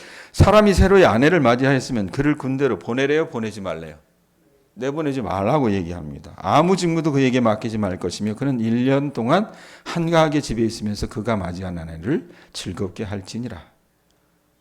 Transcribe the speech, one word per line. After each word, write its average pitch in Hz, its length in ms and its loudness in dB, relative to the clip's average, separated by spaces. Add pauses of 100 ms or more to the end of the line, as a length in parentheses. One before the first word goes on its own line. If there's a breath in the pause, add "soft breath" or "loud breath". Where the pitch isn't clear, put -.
(320 loud breath)
"사람이 208 420 6
새로이 185 320 6
아내를 139 340 4
맞이하였으면 127 720 2
그를 147 260 0
군대로 135 420 -2
보내래요, 139 520 0
보내지 110 320 -8
말래요?" 80 340 -8 (800)
내보내지 135 480 -4
말라고 104 500 0
얘기합니다. 82 640 -8
"아무 156 400 2
직무도 165 360 0
그에게 131 280 2
맡기지 110 380 0
말 92 200 -2
것이며 104 360 -4
그는 131 260 -4
일 113 240 0
년 139 300 0
동안 160 360 0 (340 loud breath)
한가하게 160 580 2
집에 117 200 -2
있으면서 107 460 -4
그가 107 280 -4
맞이한 90 420 -6
아내를 82 500 -6 (240 loud breath)
즐겁게 98 520 -8
할지니라." 101 680 -10 (920)